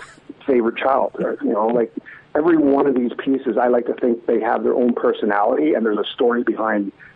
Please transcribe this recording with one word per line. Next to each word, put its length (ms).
favorite 300
child. 420
Or, 220
you 100
know, 160
like, 240
every 220
one 300
of 80
these 220
pieces, 400
I 100
like 200
to 80
think 300
they 140
have 240
their 100
own 200
personality, 800
and 120
there's 120
a 160
story 300
behind 480